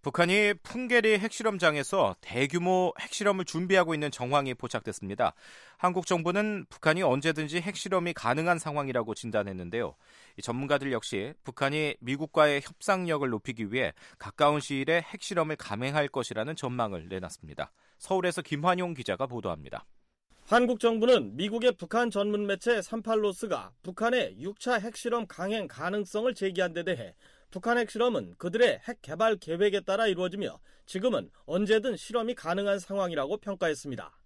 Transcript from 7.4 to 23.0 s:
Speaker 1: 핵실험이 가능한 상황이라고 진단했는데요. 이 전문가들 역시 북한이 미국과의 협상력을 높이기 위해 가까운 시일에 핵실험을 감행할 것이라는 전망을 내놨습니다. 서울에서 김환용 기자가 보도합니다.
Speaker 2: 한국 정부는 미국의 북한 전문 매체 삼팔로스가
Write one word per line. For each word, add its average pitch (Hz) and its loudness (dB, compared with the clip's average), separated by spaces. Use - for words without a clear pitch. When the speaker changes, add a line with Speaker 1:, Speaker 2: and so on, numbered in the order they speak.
Speaker 1:
핵실험이 180 -2
가능한 160 0
상황이라고 131 -2
진단했는데요. 98 -4
이 - -12
전문가들 135 0
역시 110 -4
북한이 147 -2
미국과의 143 2
협상력을 165 0
높이기 110 -4
위해 117 0
가까운 147 2
시일에 147 -2
핵실험을 160 -4
감행할 139 -2
것이라는 123 -4
전망을 110 -4
내놨습니다. 87 -8
서울에서 180 -2
김환용 175 0
기자가 123 -2
보도합니다. 85 -6
Speaker 2:
한국 240 4
정부는 226 4
미국의 226 0
북한 226 0
전문 208 0
매체 202 0
삼팔로스가 208 -2